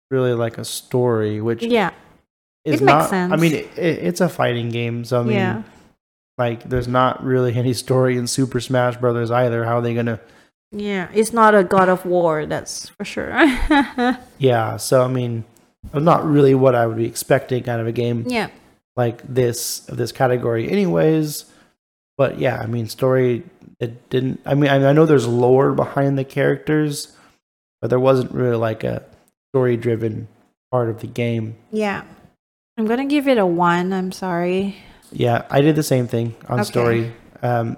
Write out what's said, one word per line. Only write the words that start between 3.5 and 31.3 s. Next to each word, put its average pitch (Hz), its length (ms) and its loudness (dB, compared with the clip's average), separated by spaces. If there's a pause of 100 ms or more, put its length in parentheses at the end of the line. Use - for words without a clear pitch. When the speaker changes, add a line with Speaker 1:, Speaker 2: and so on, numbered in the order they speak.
Speaker 2:
sense. 123 160 -4 (100)
Speaker 1:
it, - 40 -6
it, 165 260 0
it's 180 140 -4
a 180 60 2
fighting 120 420 -2
game, 117 360 -4
so, 123 160 0
I - 20 -2
mean, 208 140 2
Speaker 2:
Yeah. 190 260 -2 (720)
Speaker 1:
like, 120 300 -4
there's 123 220 -4
not 127 340 2
really 127 320 0
<laughs> 123 80 0
any 127 100 0
story 127 440 0
in 120 100 -4
Super 127 320 -2
Smash 123 380 -2
Brothers 120 340 -2
either. 120 340 0
How 117 120 0
are 120 40 0
they 120 120 -2
gonna 117 260 -2 (540)
Speaker 2:
Yeah, 202 400 -6
it's 214 180 0
not 220 240 6
a 202 80 6
God 185 240 4
of 180 180 0
War, 170 400 0
that's - 440 -8
for - 160 -12
sure. - 260 -8
<laughs> 254 840 2 (220)
Speaker 1:
Yeah, 113 380 2
so, 127 260 2
I 127 40 0
mean, 120 380 -4 (480)
not 156 320 2
really 143 300 6
what 131 200 4
I 117 120 2
would 110 100 -4
be 113 80 0
expecting 123 640 -2
out 117 100 -2
of 113 80 -4
a 117 40 -4
game 120 360 -2
Speaker 2:
Yeah. 233 220 -4 (460)
Speaker 1:
like 120 320 -2
this, 123 600 -2
of 127 80 -10
this 120 140 -4
category 120 580 0
anyways. 160 760 0 (720)
But 135 220 0
yeah, 123 220 -2
I 113 60 -8
mean, 117 200 -4
story, 127 560 0 (360)
it 120 320 -10
didn't, 131 340 -2
I 143 80 0
mean, 143 160 4
I, 139 200 4
I 143 40 6
know 156 140 6
there's 131 200 6
lore 127 460 4
behind 139 460 0
the 135 40 -4
characters, 143 920 -2 (680)
but 113 80 -4
there 123 100 2
wasn't 131 320 2
really, 123 260 0
like, 113 260 -4
a - 180 -4 (500)
story-driven 113 760 -2 (440)
part 120 180 0
of 104 120 -6
the 110 60 -12
game. 113 480 -4 (160)